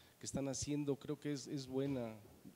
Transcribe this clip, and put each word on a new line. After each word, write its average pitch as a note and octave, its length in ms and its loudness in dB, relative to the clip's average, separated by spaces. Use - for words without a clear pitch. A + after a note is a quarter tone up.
que - 80 -10
están C#3 220 0
haciendo, C#3+ 480 2
creo D3 240 -4
que D3 140 0
es, B2+ 140 -2
es C3+ 200 -2
buena. C3 480 2